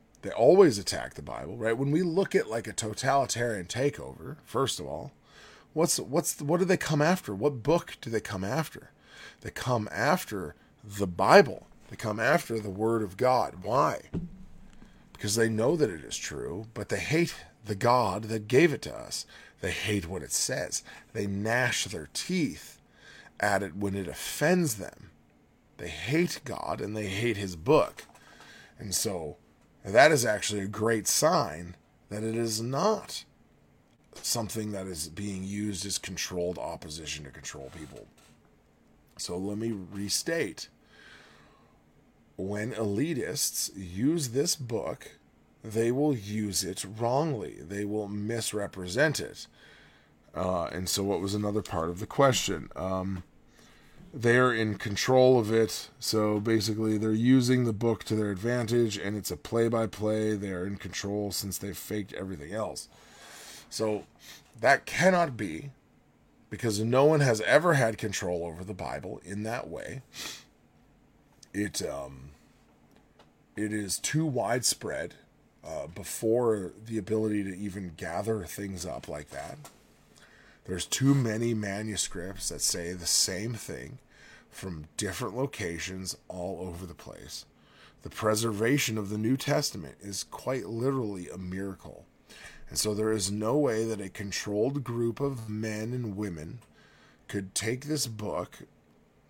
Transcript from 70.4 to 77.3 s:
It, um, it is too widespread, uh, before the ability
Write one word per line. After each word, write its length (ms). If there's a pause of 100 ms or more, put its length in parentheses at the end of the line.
It, 300
um, 480 (1300)
it 160
is 260
too 260
widespread, 880 (520)
uh, 220
before 840 (140)
the 100
ability 480